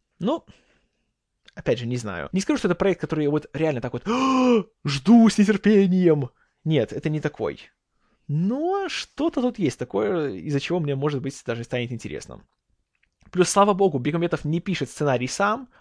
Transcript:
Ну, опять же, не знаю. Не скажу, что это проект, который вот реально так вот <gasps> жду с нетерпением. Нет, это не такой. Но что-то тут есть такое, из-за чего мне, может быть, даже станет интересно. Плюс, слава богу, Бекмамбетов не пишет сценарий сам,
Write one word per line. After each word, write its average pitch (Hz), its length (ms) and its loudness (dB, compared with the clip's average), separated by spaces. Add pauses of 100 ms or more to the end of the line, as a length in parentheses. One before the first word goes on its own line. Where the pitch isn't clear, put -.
(180)
Ну, 254 260 -4 (1080)
опять 120 240 -2
же, 123 80 -6
не 123 100 -4
знаю. 95 360 -8
Не 185 80 -2
скажу, - 180 -2
что 202 100 -2
это 175 60 2
проект, 185 260 -2
который 151 280 -2
вот 147 240 -2
реально 147 280 -2
так 123 120 -8
вот 120 140 -8
<gasps> 254 800 0
жду 208 440 6
с - 100 0
нетерпением. 190 920 4 (340)
Нет, 151 280 0
это - 160 -6
не 151 120 -2
такой. 107 500 -6 (580)
Но 285 600 -2
что-то - 540 -4
тут 247 160 -2
есть 160 200 -2
такое, 175 560 -2
из-за 139 260 -4
чего 175 180 -2
мне, 147 160 -2
может 139 260 -2
быть, 135 240 -10
даже 117 200 -6
станет 120 280 -6
интересно. 80 520 -12 (880)
Плюс, 180 160 4
слава 202 260 4
богу, 180 240 2
Бекмамбетов 156 460 -2
не 160 160 0
пишет 160 280 -4
сценарий 127 380 -2
сам, 214 420 -2 (120)